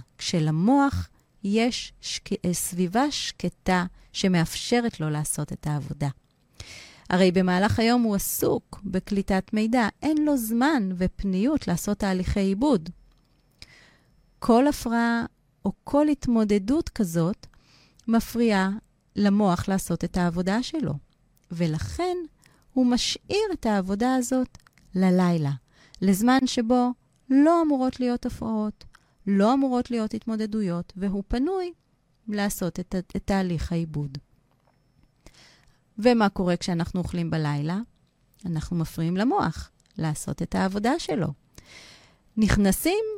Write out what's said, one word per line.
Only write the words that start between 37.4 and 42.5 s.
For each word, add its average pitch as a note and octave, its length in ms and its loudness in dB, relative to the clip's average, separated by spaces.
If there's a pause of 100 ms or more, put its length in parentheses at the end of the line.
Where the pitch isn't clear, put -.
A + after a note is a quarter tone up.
אנחנו E3+ 300 -4
מפריעים E3 400 -2
למוח A#3 540 -2 (280)
לעשות D#3+ 440 -4
את F3 120 -8
העבודה G#3 440 -2
שלו. G3+ 300 -4 (1080)
נכנסים G#3+ 680 2 (140)